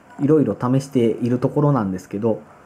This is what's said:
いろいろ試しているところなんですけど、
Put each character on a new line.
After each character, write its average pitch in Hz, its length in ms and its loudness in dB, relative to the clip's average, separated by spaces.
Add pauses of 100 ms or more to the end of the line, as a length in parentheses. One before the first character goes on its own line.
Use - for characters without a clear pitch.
(200)
い 143 60 0
ろ 151 140 4
い 131 40 4
ろ 104 140 -2
試 127 220 0
し 143 80 -8
て 120 160 2
い 117 240 0
る 123 100 0
と 143 100 0
こ 147 140 -2
ろ 143 100 4
な 123 100 0
ん 95 100 -4
で 92 60 -6
す - 100 -18
け 98 100 -8
ど、 107 220 -2 (260)